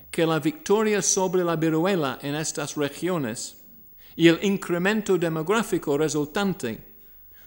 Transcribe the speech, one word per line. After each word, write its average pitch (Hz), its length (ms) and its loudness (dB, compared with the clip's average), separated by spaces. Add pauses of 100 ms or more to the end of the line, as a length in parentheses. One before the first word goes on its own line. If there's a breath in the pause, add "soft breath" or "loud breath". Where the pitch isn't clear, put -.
(100)
que 165 160 0
la 160 140 2
victoria 202 640 0
sobre 185 420 0
la 170 100 0
viruela 160 680 0
en 143 120 -4
estas 151 420 -6
regiones 147 800 -4 (600 loud breath)
y 165 100 6
el 165 160 6
incremento 196 760 0
demográfico 165 800 0
resultante 151 840 -2 (680 loud breath)